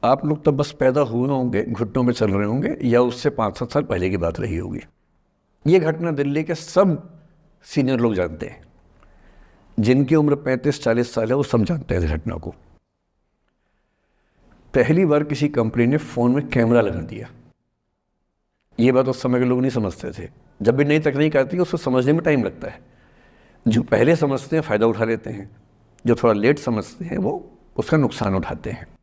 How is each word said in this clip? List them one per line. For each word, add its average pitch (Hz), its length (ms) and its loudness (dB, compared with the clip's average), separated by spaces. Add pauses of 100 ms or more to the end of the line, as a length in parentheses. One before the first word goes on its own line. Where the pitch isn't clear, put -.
आप 131 220 2
लोग 151 200 -2
तब 143 120 4
बस 143 140 -2
पैदा 131 300 2
हुए 120 280 0
होंगे, 123 340 -2
घुटनों 117 400 -2
में 120 100 2
चल 107 180 0
रहे 98 140 0
होंगे, 143 380 -2
या 120 180 4
उससे 123 280 0
पाँच 104 280 -4
सात - 140 -8
साल - 120 0
पहले 92 260 -2
की 95 80 -2
बात 85 220 -2
रही 92 180 -4
होगी। 92 220 -8 (880)
ये 175 140 6
घटना 160 320 -2
दिल्ली 143 320 -2
के 160 120 -4
सब - 640 0 (460)
सीनियर 131 340 0
लोग 117 140 2
जानते 85 320 -4
हैं, - 160 -16 (1160)
जिनकी 127 380 2
उम्र 147 200 4
पैंतीस 135 480 -4
चालीस 117 300 0
साल 110 160 -2
है 127 60 2
वो 139 80 0
सब 117 200 0
जानते 151 320 -4
हैं 90 60 0
इस 80 80 0
घटना 80 260 -4
को। - 180 -12 (2250)
पहली 160 320 4
बार 147 180 2
किसी 147 260 -2
कंपनी 117 360 0
ने 139 120 2
फ़ोन 123 380 0
में 143 140 -2
कैमरा 117 320 4
लगा 92 200 -2
दिया। 107 280 -12 (1500)
ये 123 120 6
बात 127 160 4
उस 127 140 -4
समय 123 180 0
के 127 60 2
लोग 123 160 2
नहीं 131 100 0
समझते 107 400 -4
थे। - 180 -14 (320)
जब 113 140 4
भी 143 100 2
नई 151 140 2
तकनीक 151 380 0
आती 135 200 0
है 180 40 0
उसको 170 160 -2
समझने 127 360 2
में 165 100 2
टाइम 143 200 2
लगता - 260 -6
है। - 140 -18 (840)
जो 113 180 2
पहले 120 320 4
समझते 139 400 -2
हैं 156 80 0
फ़ायदा 107 220 0
उठा 113 200 0
लेते 113 240 -4
हैं, 101 200 -12 (560)
जो 117 100 4
थोड़ा 113 180 2
लेट 123 260 2
समझते 117 460 -6
हैं 170 120 -6
वो 104 160 -2 (440)
उसका - 200 0
नुकसान 110 380 0
उठाते - 360 -6
हैं। - 160 -14 (160)